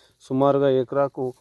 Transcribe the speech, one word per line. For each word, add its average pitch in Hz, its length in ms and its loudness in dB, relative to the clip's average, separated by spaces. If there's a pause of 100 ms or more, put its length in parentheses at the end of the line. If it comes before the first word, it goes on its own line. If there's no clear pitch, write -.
(200)
సుమారుగా 139 480 0
ఎకరాకు 131 720 -2